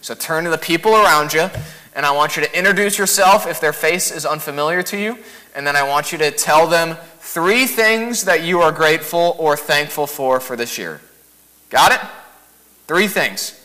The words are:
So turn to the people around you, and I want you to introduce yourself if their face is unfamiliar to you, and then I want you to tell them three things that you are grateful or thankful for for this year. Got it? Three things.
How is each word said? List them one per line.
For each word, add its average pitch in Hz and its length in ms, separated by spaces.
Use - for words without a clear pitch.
So - 120
turn 160 300
to 170 80
the 156 80
people 170 340
around 156 400
you, 165 160
and 147 100
I 143 60
want 147 260
you 151 60
to 156 140
introduce 202 420
yourself 196 480
if 165 120
their 151 140
face 170 380
is 151 160
unfamiliar 151 560
to 202 140
you, 214 200
and 139 100
then 143 100
I 143 60
want 143 300
you 165 80
to 151 100
tell 151 380
them 165 300
three 202 460
things 226 600
that 165 180
you 175 180
are 160 100
grateful 160 680
or 147 180
thankful 147 480
for 131 340
for 127 160
this 117 220
year. 82 240
Got 156 220
it? 247 80
Three 185 200
things. 147 580